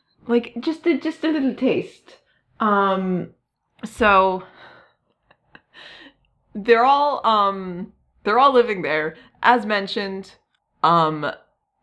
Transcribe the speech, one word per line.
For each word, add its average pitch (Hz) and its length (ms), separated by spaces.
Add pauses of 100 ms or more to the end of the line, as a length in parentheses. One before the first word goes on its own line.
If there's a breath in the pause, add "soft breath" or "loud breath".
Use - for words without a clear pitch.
(280 loud breath)
Like, 233 320
just 320 260
a, 330 120
just - 260
a 320 60
little 269 260
taste. - 640 (420)
Um, 190 720 (560)
so 190 580 (2000 loud breath)
they're 226 320
all, 285 400
um, 196 680 (320)
they're 214 140
all 277 120
living 214 300
there. 156 340 (260 loud breath)
As 233 240
mentioned, 196 720 (480)
um, 156 480 (520)